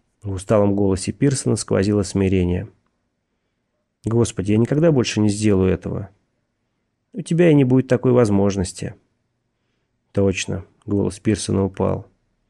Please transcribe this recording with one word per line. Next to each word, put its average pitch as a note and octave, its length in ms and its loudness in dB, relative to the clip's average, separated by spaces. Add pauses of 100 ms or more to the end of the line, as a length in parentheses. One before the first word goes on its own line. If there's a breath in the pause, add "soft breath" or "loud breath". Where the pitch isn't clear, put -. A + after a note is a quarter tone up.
(220)
в G2+ 100 -10
усталом G2+ 440 0
голосе G2 360 -2
Пирсона C3+ 440 -2
сквозило G#2 460 0
смирение. F#2+ 640 -2 (1400)
«Господи, A2 480 -2
я A2 60 2
никогда D3 340 2
больше A#2 280 0
не G#2+ 100 2
сделаю G2+ 420 2
этого». F#2 380 -8 (1040)
«У - 80 -10
тебя E3+ 280 2
и D3+ 40 6
не C#3+ 100 6
будет B2+ 240 2
такой B2+ 240 2
возможности». G2 840 0 (1160)
«Точно», — F#2+ 540 -2 (200)
голос G2+ 340 -2
Пирсона G2+ 440 -2
упал. F#2+ 420 -4 (440)